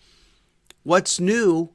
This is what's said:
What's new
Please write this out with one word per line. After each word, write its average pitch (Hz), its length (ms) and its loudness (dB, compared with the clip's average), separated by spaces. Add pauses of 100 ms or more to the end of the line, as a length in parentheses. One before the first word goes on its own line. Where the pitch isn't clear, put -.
(840)
What's 180 380 0
new 180 540 0